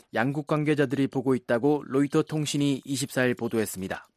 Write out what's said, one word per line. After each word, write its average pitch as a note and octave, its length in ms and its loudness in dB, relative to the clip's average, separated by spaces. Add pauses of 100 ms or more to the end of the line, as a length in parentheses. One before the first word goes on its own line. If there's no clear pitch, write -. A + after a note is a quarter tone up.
(140)
양국 C#3 320 0
관계자들이 C#3+ 600 0
보고 C3 260 0
있다고 B2+ 520 2
로이터 C#3+ 360 2
통신이 C#3+ 600 0
이십사일 B2+ 500 0
보도했습니다. G2 720 -4 (100)